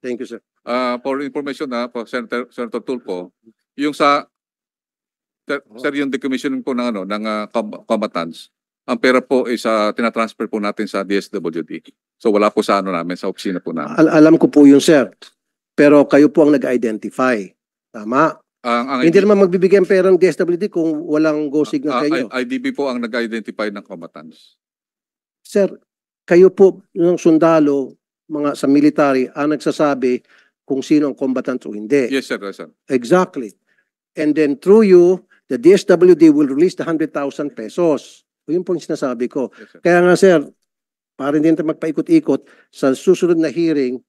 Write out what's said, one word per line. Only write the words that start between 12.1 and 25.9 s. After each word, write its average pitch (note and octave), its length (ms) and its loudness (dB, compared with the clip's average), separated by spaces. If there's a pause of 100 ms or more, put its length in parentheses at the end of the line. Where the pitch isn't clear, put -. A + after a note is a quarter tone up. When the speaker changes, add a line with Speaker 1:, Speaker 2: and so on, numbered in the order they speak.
Speaker 2:
So, A#2 80 0
wala G#2 240 2
po G#2+ 80 -2
sa, G2+ 240 0
ano, F#2+ 80 -6
namin, F2 240 -6
sa - 80 -12
opisina F#2+ 320 -6
po E2+ 160 -10
namin. D2+ 240 -8
Speaker 1:
Al-, D#3+ 240 4
alam D#3+ 160 6
ko - 80 2
po D3 160 4
yun, C#3+ 160 8
sir. C3+ 320 2 (640)
Pero C#3+ 320 6
kayo D3 240 4
po D#3+ 160 4
ang D3 80 4
nag-identify. A#2+ 960 -4 (400)
Tama? B2 480 -2 (240)
Speaker 2:
Ang, A#2+ 240 -2
ang C3+ 160 -6
Speaker 1:
Hindi E3 80 2
Speaker 2:
I E3+ 80 2
D - 0 -
B G3 80 4
Speaker 1:
naman G#3 160 4
magbibigay F#3+ 400 2
ang F3+ 80 -2
pera F#3 160 2
ng F#3 160 4
D F3+ 80 4
S D3 80 -6
W F3 160 -2
D F#3 160 -4
kung D#3+ 320 -4
walang D3+ 480 -2
go D3 160 0
signal C#3+ 320 -4
Speaker 2:
Ah, C3 80 -2
Speaker 1:
sa - 80 -4
inyo. B2+ 160 -4
Speaker 2:
ah, B2+ 80 -8
I-, B2+ 80 -4
I - 0 -
D B2 160 -8
B C3+ 160 -4
po C#3+ 80 -4
ang B2 160 -6
nag-identify A2 720 -8
ng G2+ 80 -14
combatants. D#2+ 800 -20 (800)
Speaker 1:
Sir, G3+ 240 0 (640)